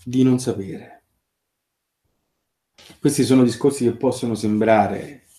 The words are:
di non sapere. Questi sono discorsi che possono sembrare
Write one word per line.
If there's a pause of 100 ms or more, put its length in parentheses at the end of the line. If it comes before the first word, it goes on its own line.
di
non
sapere. (2000)
Questi
sono
discorsi
che
possono
sembrare (120)